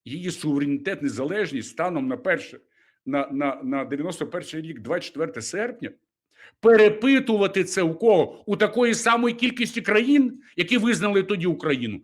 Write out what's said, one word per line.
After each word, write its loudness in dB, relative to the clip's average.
її -8
суверенітет, -2
незалежність -4
станом -4
на -4
перше, -4
на, -2
на, -2
на -4
дев'яносто -6
перший -10
рік, -14
двадцять -6
четверте -8
серпня, -8
перепитувати 4
це -2
у 0
кого? 2
У -2
такої 2
самої 2
кількості -2
країн, 2
які 0
визнали 2
тоді -2
Україну -2